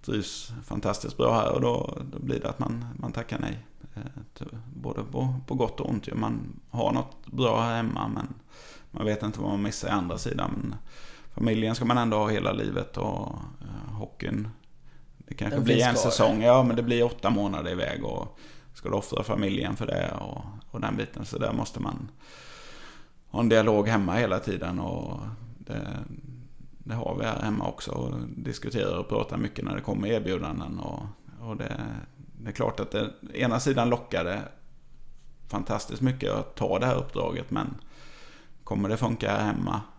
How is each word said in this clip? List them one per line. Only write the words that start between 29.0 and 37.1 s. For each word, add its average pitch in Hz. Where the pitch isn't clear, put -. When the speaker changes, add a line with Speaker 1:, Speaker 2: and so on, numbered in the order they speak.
Speaker 1:
pratar 110
mycket -
när -
det -
kommer 101
erbjudanden, 87
och, -
och 110
det, 107
det 117
är 104
klart 113
att 98
det, 107
ena 120
sidan 127
lockar 117
det 92
fantastiskt 110
mycket 127
att 104
ta -
det 120
här 127
uppdraget, -